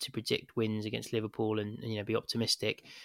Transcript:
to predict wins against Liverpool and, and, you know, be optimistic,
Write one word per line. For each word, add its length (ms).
to 100
predict 460
wins 280
against 280
Liverpool 480
and, 180
and, 140
you 60
know, 60
be 120
optimistic, 680